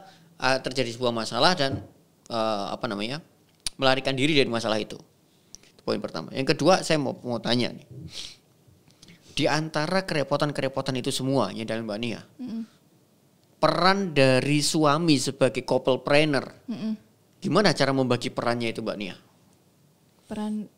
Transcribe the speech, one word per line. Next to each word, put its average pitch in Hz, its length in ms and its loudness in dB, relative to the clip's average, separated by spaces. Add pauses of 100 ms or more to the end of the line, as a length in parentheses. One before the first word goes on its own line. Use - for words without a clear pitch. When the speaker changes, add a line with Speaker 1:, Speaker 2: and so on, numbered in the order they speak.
(380)
Speaker 1:
uh, 131 220 0
terjadi 123 320 -4
sebuah 120 200 0
masalah 117 420 2
dan, 135 300 -2 (440)
uh, 110 420 -2
apa - 160 -6
namanya, 110 340 -6 (560)
melarikan 135 380 2
diri 135 200 2
dari 135 140 6
masalah 113 300 0
itu. - 180 -6 (720)
Itu - 160 -20
poin 110 160 -2
pertama. 101 340 -10
Yang 135 220 0
kedua, 165 280 4
saya 160 160 2
mau, 131 200 -2
mau 120 200 -6
tanya 117 340 0
nih. - 160 -18 (1500)
Di 139 120 -2
antara 156 580 0
kerepotan-kerepotan 143 920 -2
itu 127 140 -2
semua 131 400 0
yang 107 140 -8
dialami 113 220 -4
Mbak 107 140 -6
Nia, 110 220 -6 (160)
Speaker 2:
Mm-mm. 226 260 -8 (920)
Speaker 1:
peran 190 540 2
dari 135 480 4
suami 156 580 4
sebagai 127 460 0
couple 127 360 2
planner, 147 480 2 (160)
Speaker 2:
Mm-mm. 220 300 -6 (440)
Speaker 1:
gimana 165 340 2
cara 135 200 2
membagi 127 380 0
perannya 120 400 -2
itu, 113 100 -6
Mbak 104 180 -6
Nia? 98 180 -8 (1080)
Speaker 2:
Peran 214 520 -6